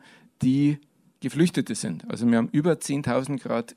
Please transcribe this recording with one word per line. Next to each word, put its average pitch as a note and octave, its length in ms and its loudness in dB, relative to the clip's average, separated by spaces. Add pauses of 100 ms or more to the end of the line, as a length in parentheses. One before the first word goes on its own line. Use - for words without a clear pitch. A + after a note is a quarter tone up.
(420)
die C#3+ 380 2 (420)
Geflüchtete C#3 540 0
sind. F2+ 340 -8
Also A#2 200 0
wir A#2 80 4
haben A2+ 140 0
über D3+ 280 2
zehntausend C3+ 640 -2
Grad A#2 340 -4